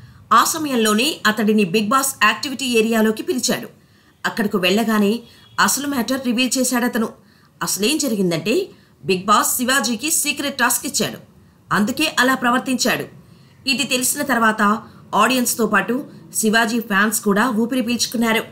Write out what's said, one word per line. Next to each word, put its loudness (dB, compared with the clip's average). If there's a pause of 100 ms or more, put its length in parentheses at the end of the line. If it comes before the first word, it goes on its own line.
(320)
ఆ 6
సమయంలోనే 0
అతడిని 2
బిగ్ 0
బాస్ 0
యాక్టివిటీ 0
ఏరియాలోకి 2
పిలిచాడు. -4 (580)
అక్కడకు -2
వెళ్ళగానే 2 (400)
అసలు 0
మ్యాటర్ -2
రివీల్ 0
చేశాడతను. 0 (540)
అసలేం -2
జరిగిందంటే -2 (360)
బిగ్ -2
బాస్ 2
శివాజీకి -2
సీక్రెట్ -2
టాస్క్ 0
ఇచ్చాడు, -4 (540)
అందుకే 0
అలా 4
ప్రవర్తించాడు. -2 (640)
ఇది -2
తెలిసిన -2
తర్వాత 2 (320)
ఆడియన్స్తో 2
పాటు 0 (300)
శివాజీ 2
ఫ్యాన్స్ 0
కూడా 2
ఊపిరి 0
పీల్చుకున్నారు. 0